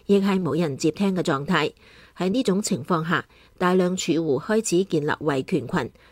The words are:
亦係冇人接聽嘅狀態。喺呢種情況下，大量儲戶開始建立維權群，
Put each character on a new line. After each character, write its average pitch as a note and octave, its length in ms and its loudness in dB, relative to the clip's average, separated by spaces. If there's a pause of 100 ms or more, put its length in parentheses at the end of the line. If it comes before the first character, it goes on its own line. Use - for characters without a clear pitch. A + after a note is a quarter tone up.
亦 G3+ 120 4
係 G3 240 2
冇 D#3 180 0
人 D3+ 160 -2
接 D#3 160 0
聽 G3 240 0
嘅 E3 80 0
狀 C#3+ 220 0
態。 D#3+ 260 0 (460)
喺 F3+ 100 -2
呢 B3 160 0
種 G3 180 2
情 F3 220 -4
況 E3 240 -2
下， E3 180 0 (320)
大 F3+ 160 2
量 F#3 220 2
儲 E3 240 0
戶 D3+ 240 0
開 A3 260 -2
始 F3+ 140 2
建 D3+ 240 -2
立 - 20 0
維 C#3+ 360 -2
權 C#3+ 200 -2
群， C#3 260 -4 (200)